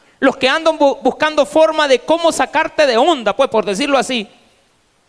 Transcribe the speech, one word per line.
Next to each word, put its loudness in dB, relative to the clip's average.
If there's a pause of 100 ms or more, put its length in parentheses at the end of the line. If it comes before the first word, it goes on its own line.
(220)
Los 0
que 0
andan 0
bu-, 2
buscando 0
forma 2
de 2
cómo 0
sacarte -2
de 0
onda, 0
pues, 0
por 0
decirlo -2
así, -4 (800)